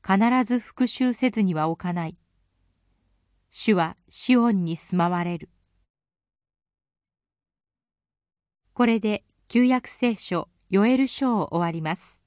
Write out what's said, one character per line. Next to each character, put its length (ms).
必 160
ず 140
復 260
讐 280
せ 160
ず 120
に 120
は 140
お 80
か 160
な 160
い。 80
主 240
は 240
シ 300
オ 100
ン 160
に 140
住 200
ま 120
わ 160
れ 120
る。 120
こ 120
れ 160
で 240
旧 160
約 220
聖 280
書 320
ヨ 140
エ 100
ル 100
書 300
を 140
終 80
わ 100
り 140
ま 120
す。 320